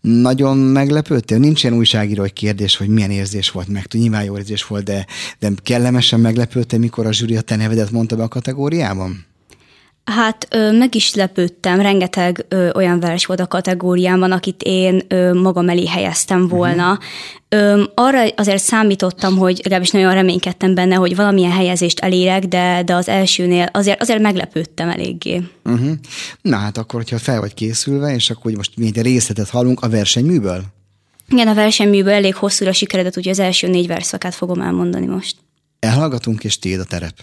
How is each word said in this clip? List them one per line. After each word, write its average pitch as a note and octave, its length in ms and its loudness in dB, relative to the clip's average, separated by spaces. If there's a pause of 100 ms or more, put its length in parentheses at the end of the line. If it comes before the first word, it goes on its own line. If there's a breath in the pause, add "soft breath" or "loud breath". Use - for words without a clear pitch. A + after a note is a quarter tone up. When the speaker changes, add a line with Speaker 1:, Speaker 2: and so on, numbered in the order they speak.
Speaker 1:
Nagyon B2+ 560 4
meglepődtél? C#3 800 2
Nincs D3 240 4
ilyen A#2+ 140 2
újságírói G#2 540 0
kérdés, G#2 460 -2
hogy G2+ 120 -4
milyen G#2 220 2
érzés G2 400 -4
volt F2+ 180 -8
meg. G2 240 -6
Nyilván A2+ 320 0
jó G2+ 120 -8
érzés G2+ 300 -8
volt, G2+ 180 -6
de, G2 220 -4 (320 loud breath)
de G#2 120 -2 (120)
kellemesen B2 580 2
meglepődtél, A#2 580 0
mikor A#2 280 -2
a A2 60 0
zsűri A2+ 240 -2
a A2 40 0
te A2+ 160 -4
nevedet A2 340 0
mondta A2+ 260 -2
be A2+ 60 -2
a A2+ 60 -4
kategóriában? A#2 960 -4 (880 soft breath)
Speaker 2:
Hát, A3 380 -2
ö, G#3+ 280 2
meg B3 160 2
is - 200 0
lepődtem, F#3 640 0
rengeteg, F#3 680 0
ö, F3+ 260 0
olyan F3 260 2
vers F3 260 -2
volt F3+ 140 -4
a F3+ 60 -2
kategóriában, F3+ 880 0
akit F#3 300 -4
én, F#3 460 2
ö, F3+ 320 2
magam F3+ 280 2
elé F3 180 0
helyeztem F3+ 540 -2
Speaker 1:
Mhm. F#3 80 2
Speaker 2:
volna. F3 500 0 (500 loud breath)
Ö, G3+ 360 4 (100)
arra C4 280 4 (140)
azért G3 260 0
számítottam, F#3+ 720 0
hogy F#3 200 2
legalábbis F#3 340 0
nagyon F#3 240 4
reménykedtem F#3 600 2
benne, F#3 200 4
hogy F3+ 220 2
valamilyen G3 340 4
helyezést F3+ 500 0
elérek, F#3 440 2
de, F3+ 380 0
de F3 120 0
az F3+ 140 0
elsőnél F3+ 640 2
azért, G3+ 280 0
azért A3+ 200 0
meglepődtem F3 680 0
eléggé. F3 540 -4 (200)
Speaker 1:
Mhm. A#2+ 280 0 (520 loud breath)
Na A#2+ 140 2
hát G#2 220 -4
akkor, A#2 220 -6
hogyha A#2 180 -6
fel A#2 220 -2
vagy G2+ 140 -6
készülve, C#3 600 -2
és A#2+ 160 -2
akkor A2+ 220 -6
most G2+ 240 -8
mi A#2 100 0
egy A2 160 -2
részletet A#2 460 0
hallunk B2 340 2
a A#2+ 60 -2
versenyműből? A2 760 0 (680)
Speaker 2:
Igen, A#3+ 200 4
a G#3+ 60 4
versenyműből G3+ 580 2
elég G3 220 2
hosszúra G3 380 -2
sikeredett, F#3 440 -2
úgyhogy F#3 160 -4
az F#3+ 60 -2
első F#3 300 0
négy F3+ 180 2
verszakát F3+ 480 -6
fogom F3+ 260 -4
elmondani F3+ 460 -2
most. - 300 -6 (420)
Speaker 1:
Elhallgatunk, A#2+ 640 -2
és G#2 140 -4
tiéd F#2 220 -4
a F#2 40 -6
terep. E2+ 380 -8